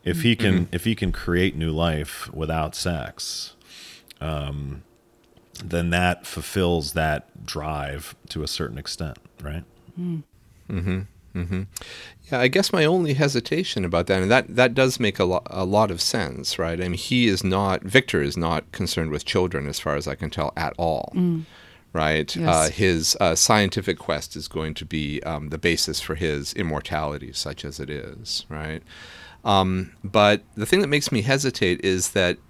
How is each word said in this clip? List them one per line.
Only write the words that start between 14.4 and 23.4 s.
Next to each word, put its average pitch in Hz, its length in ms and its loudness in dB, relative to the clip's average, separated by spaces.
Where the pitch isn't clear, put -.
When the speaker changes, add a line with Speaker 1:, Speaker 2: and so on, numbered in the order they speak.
Speaker 2:
that 123 180 6
does 131 240 4
make 104 220 0
a 95 60 6
lo-, 90 220 0
a 92 180 -2
lot 101 260 4
of 85 100 -6
sense, 69 560 -2
right? 85 220 -2
I 90 80 -2
mean, 90 60 -2
he 120 340 4
is 95 160 4
not, 92 400 2
Victor 98 380 2
is 71 160 -2
not 82 340 0
concerned 82 400 -2
with 73 140 -4
children, 85 420 0
as - 120 -6
far 73 180 -2
as 73 100 -4
I 69 80 -4
can 78 140 -6
tell, 76 260 -4
at 69 220 -4
all, 82 380 -2
Speaker 3:
Mm. 170 280 2
Speaker 2:
right? 78 420 0
Speaker 3:
Yes. 82 120 0
Speaker 2:
Uh, 80 240 4
his, 85 480 2
uh, 82 160 4
scientific 98 640 2